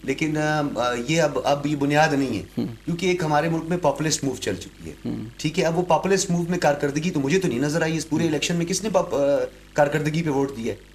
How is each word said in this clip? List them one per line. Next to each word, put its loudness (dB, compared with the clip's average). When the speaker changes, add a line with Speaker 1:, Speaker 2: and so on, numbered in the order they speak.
Speaker 1:
लेकिन, -2
अ, 0
ये 2
अब, 2
अब 2
ये 0
बुनियाद 4
नहीं 0
है, -8
Speaker 2:
हम्म। -2
Speaker 1:
क्योंकि -2
एक 0
हमारे 2
मुल्क -2
में 0
populist 0
move -2
चल -4
चुकी -14
है। -16
Speaker 2:
हम्म। -6
Speaker 1:
ठीक -2
है, 2
अब 2
वो 2
पॉपुलिस्ट 2
move 0
में 0
कारकर्दगी 0
तो -2
मुझे 2
तो 0
नहीं 0
नजर 0
आई। 0
इस -4
पूरे 0
Speaker 2:
हम्म। 0
Speaker 1:
election -2
में 0
किसने -4
पॉप-, 0
अ, 2
कारकर्दगी 2
पे -2
वोट 0
दिया -6
है? -10